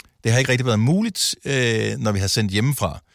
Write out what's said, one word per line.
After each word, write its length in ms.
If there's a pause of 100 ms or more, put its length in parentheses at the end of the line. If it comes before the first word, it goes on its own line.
(240)
det 80
har 60
ikke 120
rigtig 160
været 140
muligt, 640
øh, 540
når 140
vi 60
har 80
sendt 260
hjemmefra. 460 (160)